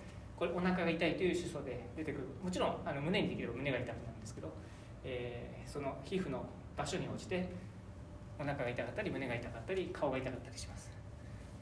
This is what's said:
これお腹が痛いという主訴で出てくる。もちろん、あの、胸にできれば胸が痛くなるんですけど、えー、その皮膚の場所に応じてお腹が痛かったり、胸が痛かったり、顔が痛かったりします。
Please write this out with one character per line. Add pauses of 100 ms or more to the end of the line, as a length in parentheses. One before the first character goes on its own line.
(380)
こ
れ
お
腹
が
痛
い
と
い
う
主
訴
で
出
て
く
る。 (180)
も
ち
ろ
ん、
あ
の、
胸
に
で
き
れ
ば
胸
が
痛
く
な
る
ん
で
す
け
ど、 (520)
え
ー、
そ
の
皮
膚
の (320)
場
所
に
応
じ
て (920)
お
腹
が
痛
か
っ
た
り、
胸
が
痛
か
っ
た
り、
顔
が
痛
か
っ
た
り
し
ま
す。 (720)